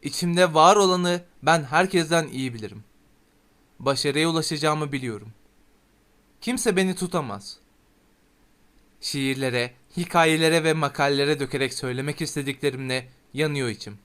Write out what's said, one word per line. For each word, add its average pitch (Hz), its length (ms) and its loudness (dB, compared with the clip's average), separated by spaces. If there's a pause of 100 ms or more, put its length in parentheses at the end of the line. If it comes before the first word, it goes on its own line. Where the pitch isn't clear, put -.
İçimde 170 520 0
var 160 220 8
olanı 180 480 2 (200)
ben 156 200 4
herkesten 165 640 2
iyi 127 260 -6
bilirim. 107 300 -12 (960)
Başarıya 139 500 0
ulaşacağımı 156 640 -2
biliyorum. 113 420 -8 (1080)
Kimse 233 340 0
beni 185 200 2
tutamaz. 156 640 -6 (1400)
Şiirlere, 131 720 -2 (240)
hikayelere 165 680 2
ve 160 100 2
makalelere 143 680 0
dökerek 135 340 -4
söylemek 135 480 -6
istediklerimle 135 880 -4 (240)
yanıyor 143 340 -2
içim. 101 380 -10